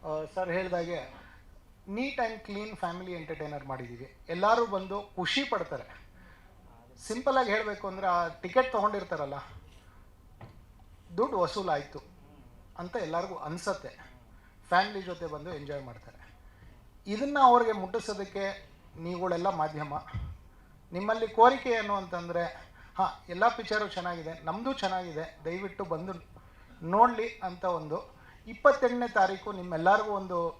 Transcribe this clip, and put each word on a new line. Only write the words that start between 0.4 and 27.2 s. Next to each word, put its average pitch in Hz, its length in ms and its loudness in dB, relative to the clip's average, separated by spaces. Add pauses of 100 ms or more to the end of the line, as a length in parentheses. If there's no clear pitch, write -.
ಹೇಳ್ದಾಗೆ 175 640 -2 (760)
neat 247 380 -2
and 214 220 -10
clean 208 180 -6
family 180 540 -6
entertainer 147 460 -8
ಮಾಡಿದ್ದೀವಿ. 123 460 -10 (140)
ಎಲ್ಲರೂ 214 380 4
ಬಂದು 196 500 -4
ಖುಷಿ 180 260 0
ಪಡ್ತಾರೆ. - 580 -4 (1040)
ಸಿಂಪಲ್ 262 300 2
ಆಗಿ 247 140 4
ಹೇಳ್ಬೇಕು 208 380 -2
ಅಂದ್ರೆ, 190 180 -4
ಆ 175 220 2
ಟಿಕೆಟ್ 254 440 0
ತಗೊಂಡಿರ್ತಾರಲ್ಲ, 185 600 0 (1800)
ದುಡ್ಡು 214 220 0
ವಸೂಲಾಯ್ತು 165 720 -2 (680)
ಅಂತ 175 180 -8
ಎಲ್ಲರಿಗೂ 180 380 -2
ಅನ್ಸತ್ತೆ. 160 540 -6 (800)
ಫ್ಯಾಮಿಲಿ 196 340 2
ಜೊತೆ 170 300 -8
ಬಂದು 151 220 -10
ಎಂಜಾಯ್ 143 320 -8
ಮಾಡ್ತಾರೆ. - 480 -18 (720)
ಇದನ್ನ 277 360 0
ಅವ್ರಿಗೆ 240 300 10
ಮುಟ್ಟಿಸೋದಕ್ಕೆ 196 960 -4 (340)
ನೀವುಗಳೆಲ್ಲ 175 540 0
ಮಾಧ್ಯಮ. 151 380 -2 (960)
ನಿಮ್ಮಲ್ಲಿ 220 360 0
ಕೋರಿಕೆ 247 420 8
ಏನು 214 240 0
ಅಂತಂದ್ರೆ, 175 480 -4 (560)
ಹಾ, - 300 0
ಎಲ್ಲ 185 200 4
ಪಿಕ್ಚರು 214 400 0
ಚೆನ್ನಾಗಿದೆ, 170 560 -6
ನಮ್ದು 226 280 -4
ಚೆನ್ನಾಗಿದೆ, 180 720 -4
ದಯವಿಟ್ಟು 185 400 -6
ಬಂದು 170 280 -4 (680)
ನೋಡ್ಲಿ 226 640 4